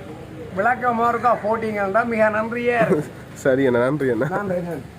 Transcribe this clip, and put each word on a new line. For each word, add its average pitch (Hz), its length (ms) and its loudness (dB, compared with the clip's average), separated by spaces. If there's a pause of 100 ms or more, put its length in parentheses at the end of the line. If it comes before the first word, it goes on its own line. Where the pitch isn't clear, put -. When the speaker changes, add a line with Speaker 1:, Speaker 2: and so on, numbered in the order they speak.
(580)
Speaker 1:
விளக்கமா 233 500 2
இருக்கா 233 360 2
போட்டீங்கன்னா 214 640 0
மிக 220 240 2
நன்றியே 233 520 0
இருக்கு. 160 300 0 (220)
Speaker 2:
சரி 135 320 2
அண்ணா, 120 140 4
நன்றி 135 300 2
அண்ணா. 120 180 0
Speaker 1:
நன்றி, 185 280 -2
நன்றி. 170 300 -6 (120)